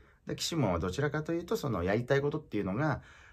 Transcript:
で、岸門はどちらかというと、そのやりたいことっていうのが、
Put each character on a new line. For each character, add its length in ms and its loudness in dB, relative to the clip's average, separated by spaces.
で、 100 -4
岸 200 -4
門 180 4
は 60 0
ど 120 0
ち 100 -2
ら 80 2
か 140 -2
と 100 -2
い 60 0
う 60 -6
と、 100 0
そ 140 -4
の 140 0
や 120 4
り 100 0
た 100 4
い 60 4
こ 100 0
と 80 -4
っ 40 -8
て 140 -6
い 40 0
う 40 -2
の 80 0
が、 280 0